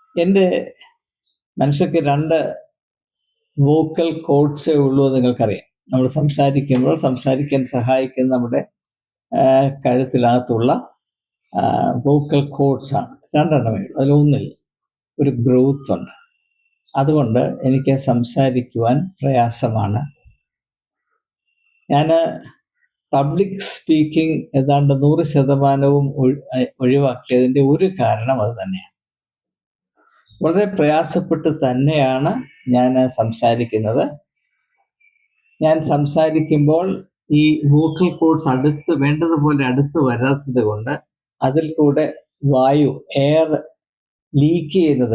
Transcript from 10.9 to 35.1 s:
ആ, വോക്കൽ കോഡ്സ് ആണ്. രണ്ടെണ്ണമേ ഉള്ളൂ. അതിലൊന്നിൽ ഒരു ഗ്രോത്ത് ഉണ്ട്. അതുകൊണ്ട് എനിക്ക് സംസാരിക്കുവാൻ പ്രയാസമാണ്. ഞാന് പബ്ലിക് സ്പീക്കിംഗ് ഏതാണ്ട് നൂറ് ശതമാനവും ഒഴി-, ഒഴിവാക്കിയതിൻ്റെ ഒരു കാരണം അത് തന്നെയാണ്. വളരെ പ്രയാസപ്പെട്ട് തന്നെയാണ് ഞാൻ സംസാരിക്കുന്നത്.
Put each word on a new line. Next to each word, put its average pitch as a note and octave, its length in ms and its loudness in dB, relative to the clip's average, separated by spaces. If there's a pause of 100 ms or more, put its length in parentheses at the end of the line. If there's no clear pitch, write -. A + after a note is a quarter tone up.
ആ, - 100 -2 (440)
വോക്കൽ C#3+ 340 0 (160)
കോഡ്സ് C#3 440 -2
ആണ്. - 120 -10 (220)
രണ്ടെണ്ണമേ C3+ 440 0
ഉള്ളൂ. - 200 -10
അതിലൊന്നിൽ C#3+ 440 2 (800)
ഒരു C#3+ 100 2 (140)
ഗ്രോത്ത് C3 500 2
ഉണ്ട്. - 180 -10 (880)
അതുകൊണ്ട് C#3 400 0 (260)
എനിക്ക് C3+ 280 2 (140)
സംസാരിക്കുവാൻ B2 880 0 (240)
പ്രയാസമാണ്. A#2 800 -2 (1900)
ഞാന് D#3+ 260 2 (960)
പബ്ലിക് F3 560 0
സ്പീക്കിംഗ് D#3 640 0 (240)
ഏതാണ്ട് C#3+ 420 2
നൂറ് D#3+ 300 2
ശതമാനവും C#3 760 2 (160)
ഒഴി-, B2+ 480 -2 (140)
ഒഴിവാക്കിയതിൻ്റെ B2+ 880 2
ഒരു F#3 160 2 (140)
കാരണം A2+ 420 0
അത് A2+ 160 -4
തന്നെയാണ്. F#2+ 340 -10 (1500)
വളരെ F3+ 220 2 (100)
പ്രയാസപ്പെട്ട് D#3+ 760 0 (140)
തന്നെയാണ് C3+ 680 0 (440)
ഞാൻ B2+ 160 2 (260)
സംസാരിക്കുന്നത്. A#2 840 -2 (1600)